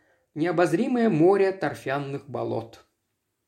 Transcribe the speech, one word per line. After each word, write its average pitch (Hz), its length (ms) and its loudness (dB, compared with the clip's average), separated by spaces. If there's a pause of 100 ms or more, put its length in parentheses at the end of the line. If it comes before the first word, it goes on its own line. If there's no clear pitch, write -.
(340)
необозримое 180 760 0
море 190 440 4
торфяных 139 760 -6
болот. 117 540 -8 (640)